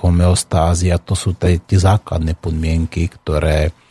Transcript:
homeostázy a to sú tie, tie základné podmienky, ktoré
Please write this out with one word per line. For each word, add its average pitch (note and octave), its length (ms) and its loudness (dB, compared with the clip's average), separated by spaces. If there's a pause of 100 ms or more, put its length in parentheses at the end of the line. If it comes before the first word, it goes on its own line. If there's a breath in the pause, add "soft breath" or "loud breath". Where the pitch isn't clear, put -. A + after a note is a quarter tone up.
homeostázy F2 880 2
a E2+ 80 0
to - 160 -6
sú - 160 -4
tie, F2 240 0
tie F#2 240 0
základné E2+ 560 0
podmienky, E2 720 -2
ktoré D#2 640 -2 (180 loud breath)